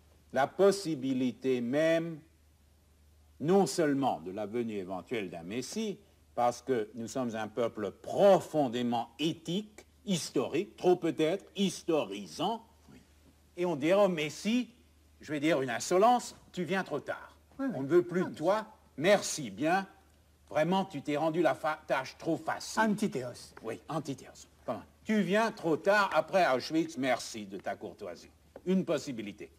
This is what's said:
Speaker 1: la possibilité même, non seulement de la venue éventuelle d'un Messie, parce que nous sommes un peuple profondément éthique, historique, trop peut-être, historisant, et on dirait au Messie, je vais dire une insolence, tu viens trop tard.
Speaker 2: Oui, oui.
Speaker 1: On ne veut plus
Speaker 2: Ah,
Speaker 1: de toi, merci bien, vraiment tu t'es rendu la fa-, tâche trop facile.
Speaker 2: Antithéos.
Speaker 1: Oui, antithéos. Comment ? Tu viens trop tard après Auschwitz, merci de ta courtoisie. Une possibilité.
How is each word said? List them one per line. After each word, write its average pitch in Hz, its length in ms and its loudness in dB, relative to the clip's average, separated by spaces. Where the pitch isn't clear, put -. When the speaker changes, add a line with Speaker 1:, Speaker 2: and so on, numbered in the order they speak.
Speaker 1:
la 131 140 2
possibilité 131 1120 0
même, 160 580 0
non 185 260 4
seulement 139 540 0
de 85 100 -10
la 104 160 -6
venue 113 280 -4
éventuelle 95 560 -6
d'un 82 120 -12
Messie, 127 560 -6
parce 120 280 0
que 117 320 -2
nous 113 140 -8
sommes 120 280 -4
un 110 120 -4
peuple 107 440 -4
profondément 127 1160 2
éthique, 170 680 -6
historique, 151 680 -2
trop 180 200 4
peut-être, 160 480 0
historisant, 151 1080 -2
et 175 100 -2
on 170 100 0
dirait 170 280 4
au 196 40 6
Messie, 180 600 -2
je - 120 -14
vais 151 80 -2
dire 147 220 2
une 131 80 -4
insolence, 202 640 2
tu 180 120 -4
viens 185 200 -2
trop 147 160 -6
tard. - 360 -10
Speaker 2:
Oui, 269 100 -4
oui. 208 80 -4
Speaker 1:
On 135 60 -4
ne 139 60 -4
veut 170 140 6
plus 170 240 -2
Speaker 2:
Ah, - 40 -8
Speaker 1:
de - 40 -12
toi, 202 320 0
merci 160 540 2
bien, 160 360 0
vraiment 180 340 2
tu 147 180 -10
t'es 147 140 -2
rendu 160 260 0
la 147 120 4
fa-, 156 320 -4
tâche 135 320 -2
trop 160 180 -2
facile. - 460 -2
Speaker 2:
Antithéos. 139 800 -2
Speaker 1:
Oui, 113 260 -8
antithéos. 143 600 -8
Comment ? 107 160 -6
Tu 214 160 2
viens 208 320 2
trop 165 240 0
tard 196 380 4
après 160 380 4
Auschwitz, 160 440 -2
merci 123 500 -2
de 95 120 -10
ta 98 180 -6
courtoisie. 87 540 -12
Une 185 180 2
possibilité. 120 760 -6